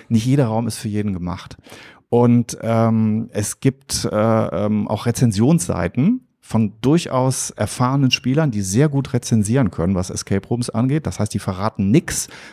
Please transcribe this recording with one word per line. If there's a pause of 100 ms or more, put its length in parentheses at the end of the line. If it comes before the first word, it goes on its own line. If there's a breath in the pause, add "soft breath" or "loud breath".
Nicht
jeder
Raum
ist
für
jeden
gemacht. (520 loud breath)
Und,
ähm,
es
gibt,
äh,
ähm,
auch
Rezensionsseiten (140)
von
durchaus
erfahrenen
Spielern,
die
sehr
gut
rezensieren
können,
was
Escape
Rooms
angeht.
Das
heißt,
die
verraten
nix. (260 loud breath)